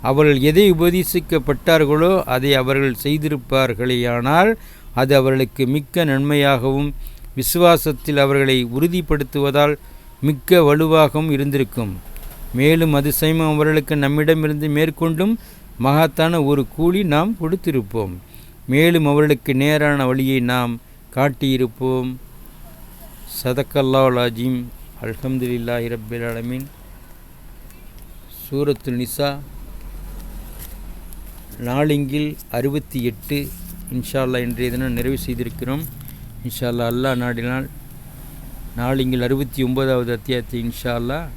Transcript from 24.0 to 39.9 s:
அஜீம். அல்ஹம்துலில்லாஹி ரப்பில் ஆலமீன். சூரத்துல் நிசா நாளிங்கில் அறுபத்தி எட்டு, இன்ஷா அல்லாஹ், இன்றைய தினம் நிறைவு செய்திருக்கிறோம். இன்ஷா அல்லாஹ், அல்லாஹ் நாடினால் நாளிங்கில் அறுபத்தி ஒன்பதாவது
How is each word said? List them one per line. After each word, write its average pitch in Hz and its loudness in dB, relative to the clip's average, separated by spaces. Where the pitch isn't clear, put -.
அஜீம். 123 -4
அல்ஹம்துலில்லாஹி 120 -4
ரப்பில் 117 -8
ஆலமீன். 120 -8
சூரத்துல் 135 -2
நிசா 143 -4
நாளிங்கில் 147 0
அறுபத்தி 139 -4
எட்டு, 127 -8
இன்ஷா 127 -4
அல்லாஹ், 127 -2
இன்றைய 120 -4
தினம் 123 -4
நிறைவு 127 -2
செய்திருக்கிறோம். 123 -6
இன்ஷா 123 -6
அல்லாஹ், 120 -2
அல்லாஹ் 127 0
நாடினால் 123 -4
நாளிங்கில் 127 0
அறுபத்தி 135 -2
ஒன்பதாவது 127 0